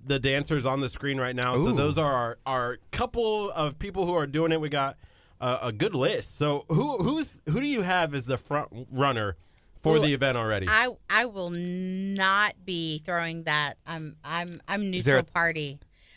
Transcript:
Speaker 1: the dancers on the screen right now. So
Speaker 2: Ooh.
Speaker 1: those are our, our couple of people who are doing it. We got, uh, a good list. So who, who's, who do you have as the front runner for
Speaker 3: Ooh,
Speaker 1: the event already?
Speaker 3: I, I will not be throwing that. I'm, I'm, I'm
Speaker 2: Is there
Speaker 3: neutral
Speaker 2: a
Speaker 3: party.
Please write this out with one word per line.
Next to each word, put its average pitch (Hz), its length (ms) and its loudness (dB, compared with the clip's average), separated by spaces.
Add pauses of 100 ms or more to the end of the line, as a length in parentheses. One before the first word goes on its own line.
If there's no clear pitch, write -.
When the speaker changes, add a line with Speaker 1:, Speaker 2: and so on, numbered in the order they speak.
Speaker 1:
the 139 140 0
dancers 139 480 0
on 135 140 0
the 135 80 -2
screen 135 320 -4
right 127 160 -2
now. 127 180 4
So 135 140 2
Speaker 2:
Ooh. 123 40 2
Speaker 1:
those 143 260 2
are 147 140 2
our, 120 320 0
our 123 340 -2 (120)
couple 220 600 -2
of 185 260 -2
people 190 280 -2
who 175 80 0
are 156 120 2
doing 160 240 0
it. 160 100 2
We 151 80 -4
got, 139 280 -2 (440)
uh, 127 220 0
a 117 100 -4
good 170 220 -2
list. 143 420 0
So 147 320 0
who, 233 340 2
who's, 285 440 -2
who 156 140 0
do 285 60 0
you 262 160 0
have 175 320 2
as 131 120 -2
the 127 100 0
front 131 540 -4
runner 123 460 2 (440)
for 156 160 4
Speaker 3:
Ooh, 151 40 6
Speaker 1:
the 147 140 4
event 131 220 2
already? 107 320 2
Speaker 3:
I, 226 200 4 (200)
I 214 180 4
will 190 240 -6
not 190 1040 0 (100)
be 165 360 -4
throwing 165 440 -4
that. 151 300 0 (120)
I'm, 156 380 -10
I'm, 170 420 -6
I'm 202 280 -2
Speaker 2:
Is 180 100 -2
there 135 120 6
Speaker 3:
neutral 170 120 2
Speaker 2:
a - 40 -20
Speaker 3:
party. 160 460 -2 (380)